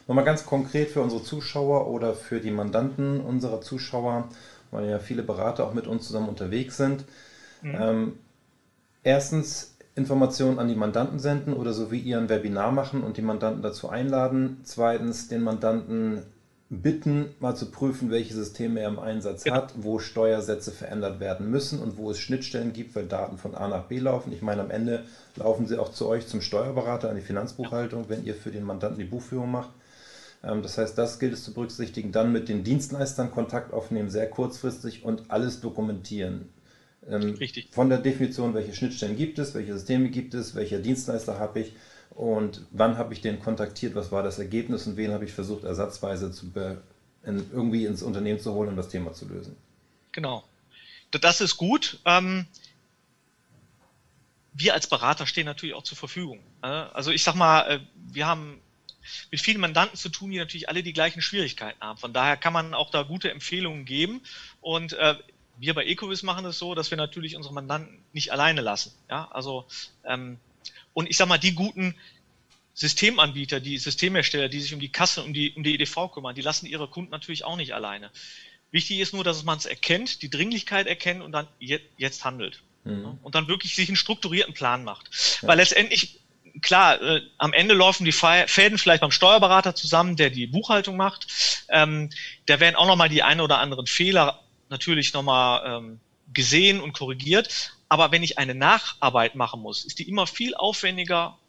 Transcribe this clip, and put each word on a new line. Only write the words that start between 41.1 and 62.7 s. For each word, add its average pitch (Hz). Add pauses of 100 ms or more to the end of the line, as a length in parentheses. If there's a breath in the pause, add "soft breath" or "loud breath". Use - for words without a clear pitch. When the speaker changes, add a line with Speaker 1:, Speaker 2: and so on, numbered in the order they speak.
Speaker 1:
habe 107
ich 110 (380 soft breath)
und 107
wann 113
habe 113
ich 101
den 104
kontaktiert, 107
was 98
war 98
das 95
Ergebnis 113
und 104
wen 107
habe 104
ich 101
versucht, 101
ersatzweise 95
zu 90
be-, 95 (440)
in, 101
irgendwie 117
ins 101
Unternehmen 101
zu 107
holen, 104
um 95
das 92
Thema 85
zu -
lösen. 95 (580)
Speaker 2:
Genau. 131 (680 loud breath)
D-, 151
das 170
ist 185
gut. 220
Ähm, 185 (2000 soft breath)
wir 151
als 156
Berater 135
stehen 160
natürlich 151
auch 156
zur -
Verfügung. 143 (240)
Äh, 127
also 143
ich -
sag 160
mal, 160
äh, 143 (320)
wir 143
haben 151 (720 loud breath)
mit 151
vielen 214
Mandanten 175
zu -
tun, 196
die 190
natürlich 160
alle 170
die 170
gleichen 160
Schwierigkeiten 135
haben. 107
Von 143
daher 135
kann 165
man 160